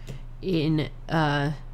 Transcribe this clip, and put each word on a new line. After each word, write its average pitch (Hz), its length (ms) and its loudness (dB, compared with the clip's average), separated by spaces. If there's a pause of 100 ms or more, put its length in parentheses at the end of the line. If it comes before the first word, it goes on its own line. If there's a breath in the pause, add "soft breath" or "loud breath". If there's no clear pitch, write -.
(420 loud breath)
in, 156 480 2 (180)
uh, 147 460 2 (200)